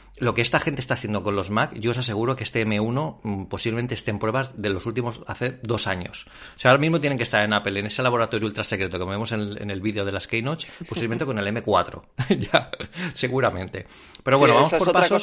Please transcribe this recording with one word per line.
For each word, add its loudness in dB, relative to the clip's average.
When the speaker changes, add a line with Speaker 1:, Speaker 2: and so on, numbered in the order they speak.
Speaker 1:
Lo 2
que 2
esta 2
gente -2
está -4
haciendo -2
con 0
los -2
Mac, 0
yo -2
os -2
aseguro -2
que -8
este -2
M 2
uno, -2
mm, -4
posiblemente -4
esté -4
en -4
pruebas -2
de 0
los -2
últimos, -4
hace -6
dos -2
años. -6
O -18
sea, 6
ahora 6
mismo 2
tienen 0
que 0
estar 2
en 2
Apple, 0
en -2
ese -2
laboratorio 2
ultra -4
secreto -4
que -2
vemos -4
en, -4
en -6
el -6
vídeo -2
de -2
las -6
Keynote, -4
posiblemente -2
con -2
el -2
M -2
cuatro. 0
<laughs> -2
Ya, 2
seguramente. -2
Pero 6
bueno, 8
Speaker 2:
Sí, 8
Speaker 1:
vamos 8
Speaker 2:
esa 2
es 2
Speaker 1:
por 4
Speaker 2:
otra 6
Speaker 1:
pasos. 6